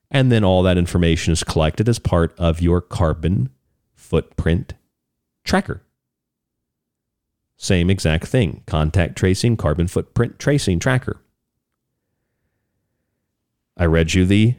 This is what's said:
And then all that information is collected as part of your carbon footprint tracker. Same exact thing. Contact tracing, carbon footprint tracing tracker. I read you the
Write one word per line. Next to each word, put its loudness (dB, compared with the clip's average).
And 2
then 2
all 4
that 2
information 0
is -2
collected 0
as 0
part 0
of 0
your 2
carbon -2
footprint -4
tracker. -4
Same 0
exact -2
thing. -2
Contact -2
tracing, 0
carbon -2
footprint -4
tracing 0
tracker. -4
I 2
read 2
you 4
the 4